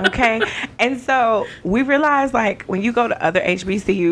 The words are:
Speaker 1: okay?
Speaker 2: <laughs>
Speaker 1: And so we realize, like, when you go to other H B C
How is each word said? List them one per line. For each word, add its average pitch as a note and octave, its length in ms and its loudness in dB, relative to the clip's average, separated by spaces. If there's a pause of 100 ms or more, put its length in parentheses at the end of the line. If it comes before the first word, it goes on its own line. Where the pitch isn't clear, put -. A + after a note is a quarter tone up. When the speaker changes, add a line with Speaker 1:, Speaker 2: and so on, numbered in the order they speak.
Speaker 1:
okay? A3+ 340 2 (200)
Speaker 2:
<laughs> - 200 -12
Speaker 1:
And B3 180 0
so A#3+ 480 0 (180)
we G#3 180 2
realize, C#4 500 2
like, A3+ 320 0
when F#3 180 -2
you A#3 100 0
go A#3+ 140 2
to - 180 -4
other E3+ 200 2
H F3+ 220 -2
B G3 120 -2
C G3 140 -2 (200)